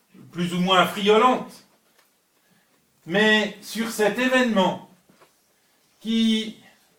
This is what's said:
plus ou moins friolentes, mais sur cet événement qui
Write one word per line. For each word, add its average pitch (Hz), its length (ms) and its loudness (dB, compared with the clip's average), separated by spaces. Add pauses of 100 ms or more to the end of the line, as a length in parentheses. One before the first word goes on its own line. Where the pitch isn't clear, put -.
(320)
plus 175 240 -6
ou 175 40 -4
moins 180 280 4
friolentes, 214 800 0 (1400)
mais 208 560 0
sur 226 300 -8
cet 202 260 -2
événement 247 720 0 (1080)
qui 220 580 -2 (420)